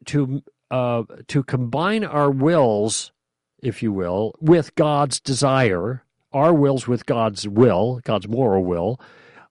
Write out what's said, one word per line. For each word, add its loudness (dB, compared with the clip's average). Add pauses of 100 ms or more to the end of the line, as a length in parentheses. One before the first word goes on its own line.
to, -4 (280)
uh, -2 (240)
to -2
combine -2
our 0
wills, 2 (500)
if -6
you -2
will, -4
with 4
God's 0
desire, 0 (280)
our 4
wills 2
with -2
God's -2
will, 2
God's -4
moral 0
will, -4 (500)